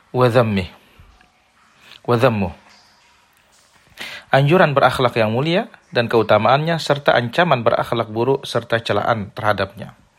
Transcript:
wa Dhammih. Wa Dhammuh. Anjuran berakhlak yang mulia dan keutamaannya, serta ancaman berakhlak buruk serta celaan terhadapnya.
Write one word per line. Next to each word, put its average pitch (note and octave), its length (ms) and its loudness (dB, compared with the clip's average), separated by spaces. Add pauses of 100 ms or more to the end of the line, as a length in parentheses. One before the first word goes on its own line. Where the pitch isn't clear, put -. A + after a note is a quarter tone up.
(120)
wa B2 160 2
Dhammih. A2 400 0 (1400)
Wa A#2+ 160 0
Dhammuh. G#2 320 0 (1800)
Anjuran D3 400 4
berakhlak B2+ 400 2
yang A2 160 0
mulia D#3+ 400 -2 (240)
dan A#2 160 -2
keutamaannya, A#2 640 2
serta D3+ 400 0
ancaman B2+ 480 0
berakhlak A#2 480 -2
buruk A#2+ 320 -2
serta A2+ 400 -4
celaan G#2 480 -2
terhadapnya. G2+ 640 -6 (240)